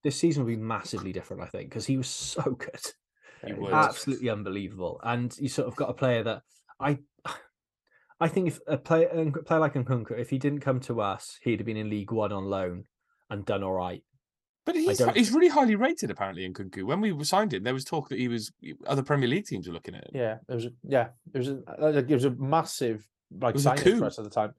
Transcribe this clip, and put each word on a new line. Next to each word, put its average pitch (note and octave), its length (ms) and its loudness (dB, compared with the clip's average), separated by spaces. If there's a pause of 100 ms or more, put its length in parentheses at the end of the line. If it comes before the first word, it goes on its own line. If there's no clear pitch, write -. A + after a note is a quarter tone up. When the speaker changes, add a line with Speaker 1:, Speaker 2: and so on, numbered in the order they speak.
Speaker 1:
this C#3 160 0
season D3 260 4
would A2+ 40 0
be A2+ 60 0
massively G#2+ 560 -4
different, F#2 320 -8
I F2 40 -10
think, E2+ 240 -10
'cause - 140 -6
he C3+ 120 2
was B2+ 100 -2
so - 360 -6
good. - 380 -4 (600)
Speaker 2:
He - 60 -10
Speaker 3:
Yeah, - 0 -
he G#2 120 -8
Speaker 2:
would. G2 120 -2
Speaker 3:
was. D3+ 160 6
Speaker 1:
Absolutely B2 420 -2
unbelievable. G2 720 -6
And A#2+ 360 -2
you C#3 100 -2
sort B2+ 180 -2
of A#2+ 80 -8
got C3 140 -2
a A#2+ 40 -4
player A#2+ 300 2
that G#2+ 200 -4 (360)
I, C#3+ 200 0 (1200)
I E3 80 4
think F3+ 220 2
if - 180 -8
a D3+ 100 0
player, E3 300 4
a D#3+ 240 0 (120)
player D#3+ 160 4
like D3+ 140 2
Nkunku, A#2+ 460 -2
if B2 100 -6
he C3+ 80 0
didn't C#3+ 220 0
come C3+ 220 0
to A#2 200 -2
us, G2 400 -4
he'd A2+ 180 0
have G2 60 -4
been G#2+ 120 -4
in G#2+ 120 -4
League G#2 220 -4
One G#2+ 200 0
on G2 140 -4
loan F#2+ 380 -2 (480)
and G#2 140 -6
done G2 180 -2
all F#2+ 100 -2
right. F2+ 300 -4 (600)
Speaker 2:
But F4+ 120 -2
Speaker 1:
I E4 60 2
Speaker 2:
he's, F#4+ 180 2
Speaker 1:
don't C#4 180 4
Speaker 2:
he's G#3 140 6
really E4 160 8
highly C4+ 280 6
rated, B3 360 0
apparently, F#2+ 360 -4
Nkunku. F#2+ 360 -8
When D#3 180 0
we F3+ 220 0
signed F#3+ 280 2
him, G2 120 -2
there B2 100 0
was C3 100 -4
talk D3+ 260 -4
that B2 100 -6
he B2 80 0
was, A#2 240 -4 (340)
other C#3 160 2
Premier C#3 260 2
League F3 180 0
teams F2+ 220 -8
were F2+ 60 -8
looking - 220 -10
at - 80 -14
him. - 100 -18
Speaker 3:
Yeah, A#2 240 -2 (100)
there B2+ 80 -6
was A#2 100 -4
a, B2 80 -8 (100)
yeah, B2+ 240 2 (240)
there C3+ 80 -4
was B2+ 100 -2
a, C3+ 100 -6 (200)
like, D3 280 4
it D3+ 60 4
was B2+ 120 4
a C3+ 60 4
massive, C3 720 -2 (280)
like, A#2 200 0
Speaker 2:
It - 40 -2
was C#3 100 4
a C#3 40 8
Speaker 3:
signing C#3+ 140 2 (120)
for A#3 60 2
Speaker 2:
coup. A2+ 40 2
Speaker 3:
us G#2 140 -4
at A2 60 -8
the G#2 40 -10
time. G#2+ 300 0